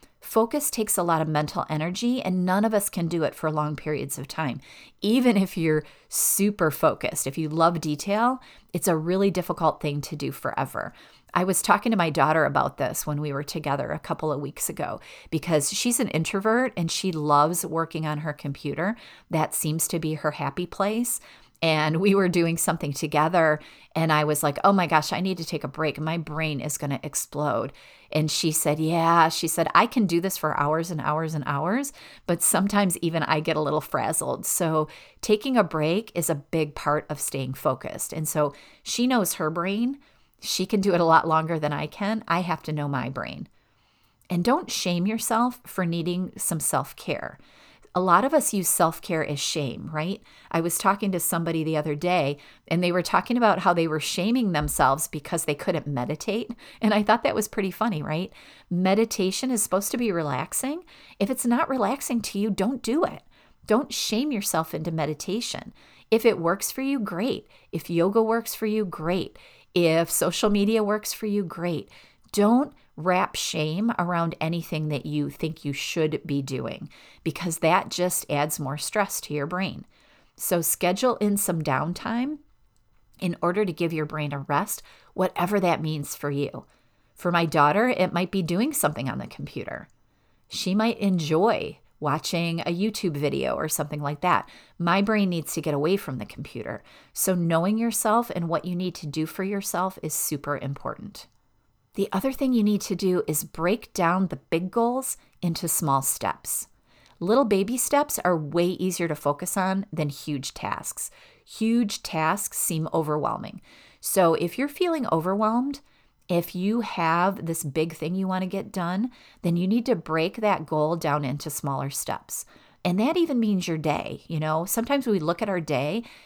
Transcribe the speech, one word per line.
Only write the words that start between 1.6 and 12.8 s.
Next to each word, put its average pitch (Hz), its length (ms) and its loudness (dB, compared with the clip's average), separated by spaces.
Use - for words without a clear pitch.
energy, 180 540 -2
and 185 240 0
none 190 180 4
of 220 80 2
us 202 160 2
can 170 200 -2
do 165 160 0
it - 100 -2
for 156 160 -2
long 151 260 -2
periods 139 420 -4
of 139 100 -10
time. 147 320 -4
Even 233 360 4
if 190 200 2
you're 156 280 2
super 196 640 2
focused, - 560 0
if 135 100 -4
you 156 120 -2
love 165 320 4
detail, 202 600 0
it's - 160 0
a 170 80 4
really 185 340 2
difficult 165 500 0
thing 147 220 -2
to - 140 -10
do 135 160 -4
forever. - 640 -4
I 180 100 4
was 185 160 2
talking 202 300 2
to 220 80 2
my 165 120 2
daughter 151 340 4
about 139 340 2
this - 280 -2